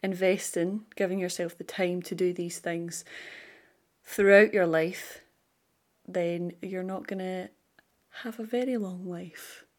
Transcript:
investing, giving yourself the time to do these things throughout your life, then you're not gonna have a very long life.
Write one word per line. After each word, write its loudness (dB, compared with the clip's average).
investing, 0
giving 0
yourself -4
the -10
time -2
to -8
do 2
these -6
things -6
throughout 8
your 4
life, 0
then -2
you're -6
not -8
gonna -6
have -10
a -6
very -2
long -6
life. -12